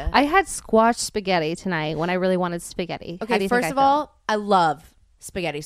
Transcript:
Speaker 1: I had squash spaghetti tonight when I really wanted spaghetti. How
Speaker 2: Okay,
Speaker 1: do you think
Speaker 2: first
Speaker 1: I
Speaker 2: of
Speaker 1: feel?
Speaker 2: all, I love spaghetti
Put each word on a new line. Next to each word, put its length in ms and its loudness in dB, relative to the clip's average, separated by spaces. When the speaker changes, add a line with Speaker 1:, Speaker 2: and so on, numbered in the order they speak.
Speaker 1:
I 100 4
had 240 2
squash 520 2
spaghetti 580 -2
tonight 420 -4
when 120 -2
I 40 0
really 220 2
wanted 260 -2
spaghetti. 560 -8
How 60 -10
Speaker 2:
Okay, 140 0
Speaker 1:
do 60 -2
you 40 -2
think 100 2
Speaker 2:
first 80 0
Speaker 1:
I 40 -2
Speaker 2:
of 40 -6
Speaker 1:
feel? 80 2
Speaker 2:
all, 460 2
I 80 0
love 560 2
spaghetti 480 -8